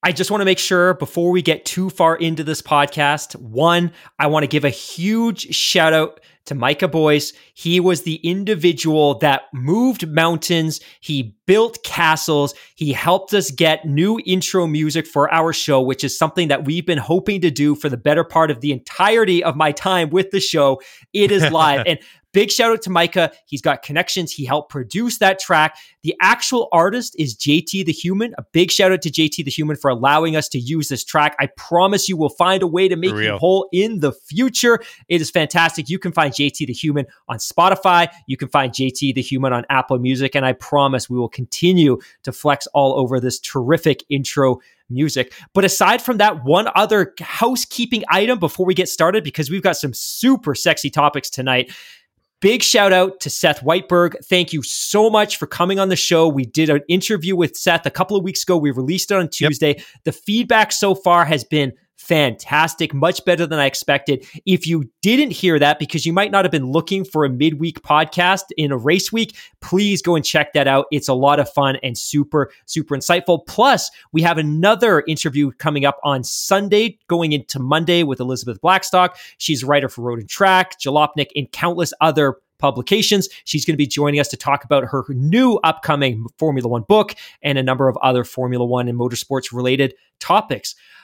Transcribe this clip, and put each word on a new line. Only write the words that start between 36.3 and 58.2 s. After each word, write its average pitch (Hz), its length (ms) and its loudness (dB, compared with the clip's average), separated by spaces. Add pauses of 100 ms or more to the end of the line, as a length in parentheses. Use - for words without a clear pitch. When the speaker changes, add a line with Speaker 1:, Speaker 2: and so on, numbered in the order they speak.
Speaker 1:
J 139 140 0
T - 160 -8
the 123 80 -8
Human 143 340 -2 (200)
on - 100 -8
Spotify. 175 720 2 (180)
You 131 100 -6
can 135 120 -10
find 135 240 0
J 135 180 -2
T 135 220 -2
the 131 80 -2
Human 131 320 -2
on 120 160 -4
Apple 131 280 0
Music. 131 380 -2
And 135 100 0
I 131 80 2
promise 135 560 0
we 123 80 -4
will 120 120 -2
continue 151 680 2 (260)
to 135 80 -8
flex - 360 -2
all 135 320 2
over 127 200 0
this 123 200 -4
terrific 143 720 0
intro 135 500 0 (300)
music. 131 440 -2 (200)
But 196 120 2
aside 208 380 2
from 247 140 -2
that, 190 260 2
one 175 320 2
other 202 440 2
housekeeping 240 880 -4
item 208 280 2
before 180 280 -2
we 185 100 2
get 185 140 -2
started, 185 340 0
because 139 260 -6
we've 180 140 -4
got 180 140 0
some 135 160 -6
super 254 600 0
sexy 147 380 -2
topics 143 400 0
tonight. 131 400 -2 (680)
Big 226 220 2
shout 202 320 4
out 185 280 2
to 131 100 -8
Seth 156 300 0
Whiteberg. 175 520 2 (100)
Thank 180 300 0
you 151 80 -4
so - 480 0
much 208 280 0
for 147 100 -8
coming 190 320 -2
on 190 100 2
the 185 60 2
show. 165 320 2
We 139 180 0
did 156 240 0
an 147 180 2
interview 185 480 0
with 170 220 0
Seth 165 300 0
a - 20 0
couple 190 260 -4
of 196 80 0